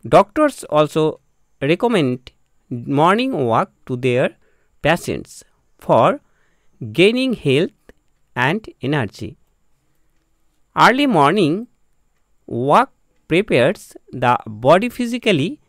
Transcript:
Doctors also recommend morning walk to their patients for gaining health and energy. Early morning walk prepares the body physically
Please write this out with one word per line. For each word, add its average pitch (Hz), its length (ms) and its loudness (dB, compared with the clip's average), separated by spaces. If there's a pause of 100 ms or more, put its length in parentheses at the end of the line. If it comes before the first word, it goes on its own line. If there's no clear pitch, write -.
Doctors 202 560 2
also 151 560 -2 (400)
recommend 156 720 -2 (380)
morning 156 640 0 (140)
walk 120 260 -2 (140)
to 127 100 -6
their 127 400 -2 (460)
patients 135 640 -4 (340)
for 160 420 2 (720)
gaining 240 420 2
health - 580 -4 (420)
and 151 340 -2 (120)
energy. 123 560 -6 (1400)
Early 233 300 4
morning 180 600 2 (800)
walk 143 460 0 (360)
prepares 160 680 -2 (140)
the 123 360 0
body 135 420 0
physically 233 800 -4